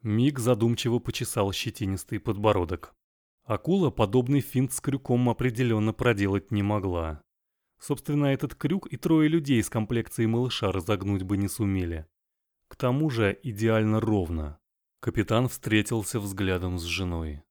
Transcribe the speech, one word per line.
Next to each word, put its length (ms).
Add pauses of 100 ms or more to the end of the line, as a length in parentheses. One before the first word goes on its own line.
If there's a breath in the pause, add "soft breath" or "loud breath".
Мик 360
задумчиво 580
почесал 560
щетинистый 680
подбородок. 760 (480)
Акула 480
подобный 480
финт 340
с 80
крюком 480
определенно 640
проделать 560
не 140
могла. 580 (580)
Собственно, 460
этот 300
крюк 320
и 100
трое 320
людей 320
с 80
комплекцией 560
малыша 460
разогнуть 500
бы 160
не 100
сумели. 600 (600)
К 80
тому 360
же 320
идеально 560
ровно. 580 (440)
Капитан 460
встретился 720
взглядом 600
с 40
женой. 680